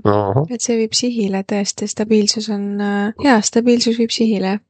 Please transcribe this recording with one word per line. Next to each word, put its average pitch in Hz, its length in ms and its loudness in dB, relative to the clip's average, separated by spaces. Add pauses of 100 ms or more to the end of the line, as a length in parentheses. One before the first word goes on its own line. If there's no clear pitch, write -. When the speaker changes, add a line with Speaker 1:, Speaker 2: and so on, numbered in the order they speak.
Speaker 1:
Ahah. 104 460 2
Speaker 2:
Et 233 120 -8
see 233 160 -2
viib 220 160 -2
sihile 202 500 -2
tõesti, 202 440 -4
stabiilsus 214 600 0
on, 202 160 -4 (160)
äh, 202 320 -2 (100)
jaa, 247 180 4
stabiilsus 233 580 2
viib 226 120 0
sihile. 208 480 0 (100)